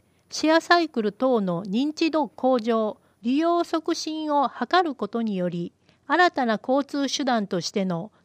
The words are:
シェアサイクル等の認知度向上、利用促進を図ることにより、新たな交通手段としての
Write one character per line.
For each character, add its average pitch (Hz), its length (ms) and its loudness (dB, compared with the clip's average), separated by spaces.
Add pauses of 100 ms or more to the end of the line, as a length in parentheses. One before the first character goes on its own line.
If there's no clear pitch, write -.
(300)
シ - 180 -2
ェ 311 80 6
ア 330 60 4
サ 349 180 4
イ 330 80 0
ク 233 140 -4
ル 208 100 0
等 254 300 2
の 180 240 -2
認 247 260 -2
知 320 180 0
度 294 200 0
向 254 320 0
上、 220 360 0 (240)
利 254 160 0
用 339 280 2
促 330 300 -2
進 311 380 -4
を 277 160 2
図 349 320 0
る 311 140 -2
こ 202 140 -6
と 233 120 -4
に 214 140 -2
よ 180 140 -2
り、 170 240 -8 (340)
新 339 240 4
た 269 140 -2
な 220 200 0
交 269 200 2
通 277 280 -4
手 285 120 -4
段 226 220 0
と 185 120 -2
し - 100 -6
て 196 140 -2
の 170 300 -4 (120)